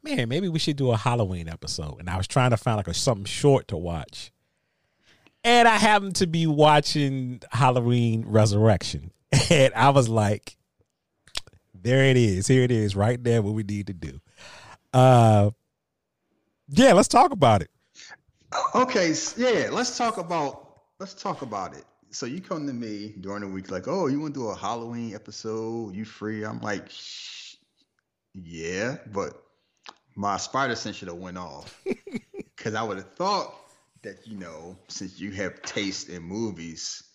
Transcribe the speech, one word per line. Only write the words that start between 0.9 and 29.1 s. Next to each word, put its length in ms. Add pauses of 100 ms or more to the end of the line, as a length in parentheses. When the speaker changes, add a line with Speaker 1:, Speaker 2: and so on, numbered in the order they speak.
Speaker 1:
a 60
Halloween 520
episode." 520
And 100
I 60
was 100
trying 240
to 60
find, 200
like, 120
a, 60
something 300
short 440
to 80
watch. 560 (1120)
And 240
I 80
happened 400
to 100
be 220
watching 920 (120)
Halloween 720
Resurrection. 880 (180)
<laughs> 200
And 240
I 160
was 180
like, 480 (1200)
"There 260
it 100
is. 320
Here 160
it 80
is, 240
right 260
there, 200
what 120
we 80
need 260
to 60
do." 260 (720)
Uh, 580 (1200)
yeah, 260
let's 140
talk 220
about 320
it. 80 (1040)
Speaker 2:
Okay, 380
s-, 260
yeah, 320
let's 260
talk 220
about, 600 (180)
let's 160
talk 280
about 340
it. 80 (260)
So 140
you 160
come 260
to 60
me 480
during 220
the 60
week 220
like, 160
"Oh, 200
you 120
wanna 140
do 160
a 80
Halloween 580
episode? 800
You 120
free?" 360
I'm 180
like, 280
"Shh, 680 (760)
yeah," 640 (160)